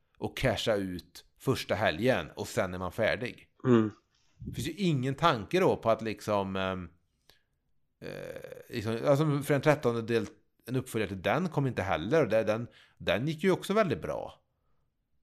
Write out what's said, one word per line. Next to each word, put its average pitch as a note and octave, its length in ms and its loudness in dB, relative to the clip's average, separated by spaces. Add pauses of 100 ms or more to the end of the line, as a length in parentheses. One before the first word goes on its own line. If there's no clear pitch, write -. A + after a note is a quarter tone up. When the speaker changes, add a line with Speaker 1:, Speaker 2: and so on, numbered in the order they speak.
(180)
Speaker 1:
och - 200 -8
casha A2 380 0
ut F#2 500 -8 (140)
första - 360 -2
helgen, F#2+ 600 2
och G2 120 -6
sen F#2 260 -2
är F2+ 60 -6
man F#2 120 -4
färdig. G2+ 560 -2 (200)
Speaker 2:
Mm. A2 240 6 (460)
Speaker 1:
Det - 160 -12
finns B2 140 -4
ju D#3 60 -6
ingen C#3 420 0
tanke D#3 440 2
då C#3+ 160 4
på A2+ 140 0
att A2 120 4
liksom, G2+ 540 -2
ehm, F#2+ 340 -4 (1120)
eh, - 760 -14
liksom, A2+ 300 -4
alltså, C#3+ 400 4
för D3+ 80 2
en C3+ 80 2
trettonde B2+ 400 2
del, A2+ 240 0 (420)
en C3 80 -4
uppföljare A2+ 340 -2
till G2 120 -8
den B2+ 280 2
kom C#3+ 180 0
inte G#2+ 140 -2
heller. F#2+ 440 2
Det, A2 180 2
den, A2 240 -2 (300)
den F#2 300 0
gick D#3+ 160 -6
ju F#3+ 80 4
också E3+ 220 0
väldigt E3+ 280 0
bra. - 320 -6 (880)